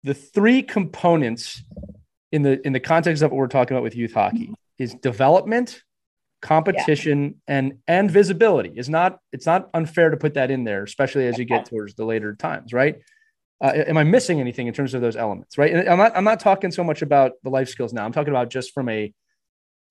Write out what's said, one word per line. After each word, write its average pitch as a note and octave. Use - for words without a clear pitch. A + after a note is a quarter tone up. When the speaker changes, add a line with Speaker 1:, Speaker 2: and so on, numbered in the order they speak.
Speaker 1:
the C#3
three A#3
components D#3+
in D3+
the, C3+
in C3+
the B2+
context D#3+
of -
what C3+
we're C3+
talking B2+
about B2
with A#2
youth A#2
hockey G#2+
is A#2+
development, F#3+
competition, D#3
Speaker 2:
Yeah. C#3+
Speaker 1:
and, C3+
and F#3+
visibility. F3+
Is B2
not, F3
it's -
not F#3
unfair E3
to D3+
put D3
that C3
in C3
there, G2+
especially C3
as A#2+
you B2
get A#2
Speaker 2:
Okay. -
Speaker 1:
towards G#2+
the A2
later G#2+
times, C#3
right? C3+
Uh, C#3+
am D#3
I D3+
missing F3+
anything B2
in A2
terms C3+
of B2+
those A#2
elements, G#2
right? D#3
And F3+
I'm F3
not, A3
I'm F#3
not G#3+
talking G3
so F3+
much E3
about C#3
the C3
life C3
skills A#2
now. G#2+
I'm A2+
talking D3+
about B2
just B2+
from B2+
a G#2+